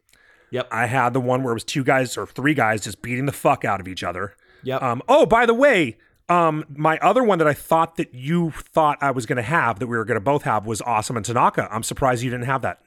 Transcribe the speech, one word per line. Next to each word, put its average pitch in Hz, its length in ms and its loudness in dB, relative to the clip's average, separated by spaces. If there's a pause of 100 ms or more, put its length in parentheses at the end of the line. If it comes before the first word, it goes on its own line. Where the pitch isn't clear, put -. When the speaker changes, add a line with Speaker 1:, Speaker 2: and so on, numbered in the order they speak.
(520)
Speaker 1:
Yep. 123 200 -6
Speaker 2:
I 117 140 0
had 120 280 0
the 131 80 0
one 127 220 0
where 123 80 -2
it 117 40 0
was 110 80 -8
two 151 200 -4
guys 127 340 0
or 104 100 -6
three 139 260 -2
guys 110 280 0
just 107 200 -12
beating 123 240 -6
the 139 60 -2
fuck 139 340 0
out 104 140 -2
of 92 80 -12
each 92 160 -10
other. 92 320 -6 (280)
Speaker 1:
Yep. 127 180 -4
Speaker 2:
Um, 127 260 -2
oh, 277 180 6
by 226 200 4
the 226 80 4
way, 226 440 4 (320)
um, 160 400 2
my 156 300 0
other 220 240 4
one 202 160 2
that 160 80 4
I 143 60 4
thought - 440 0
that - 160 -6
you 156 380 0
thought - 500 0
I 139 100 2
was 123 140 -4
gonna 127 160 -2
have, 123 380 0
that 123 80 -4
we 117 100 -2
were 110 80 -2
gonna 110 140 0
both 139 240 0
have, 107 220 -2
was 110 160 -4
Awesome 117 360 -2
and 101 80 -6
Tanaka. 127 460 0
I'm 113 120 -6
surprised 127 400 0
you 127 60 -2
didn't 120 160 -6
have 135 160 -2
that. 95 260 -6